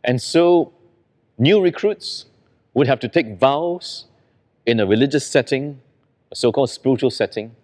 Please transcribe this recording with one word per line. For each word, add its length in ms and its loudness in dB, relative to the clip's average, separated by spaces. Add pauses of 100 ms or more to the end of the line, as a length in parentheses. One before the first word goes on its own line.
And 200 -2
so, 500 2 (640)
new 240 4
recruits 640 -4 (480)
would 140 2
have 140 0
to 80 -6
take 300 -2
vows 680 -2 (580)
in 160 2
a 60 2
religious 400 2
setting, 560 -2 (480)
a 40 -18
so-called 360 0
spiritual 400 -2
setting. 540 -6